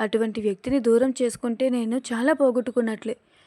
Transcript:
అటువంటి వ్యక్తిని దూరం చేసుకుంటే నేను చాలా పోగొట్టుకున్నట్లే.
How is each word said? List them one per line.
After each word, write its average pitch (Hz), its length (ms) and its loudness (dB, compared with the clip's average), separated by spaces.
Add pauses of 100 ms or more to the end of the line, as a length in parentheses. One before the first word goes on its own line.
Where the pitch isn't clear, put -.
అటువంటి 220 400 -2
వ్యక్తిని 214 380 -2
దూరం 233 420 4
చేసుకుంటే 240 480 -2
నేను 233 280 -2
చాలా 254 360 0
పోగొట్టుకున్నట్లే. 240 840 0 (300)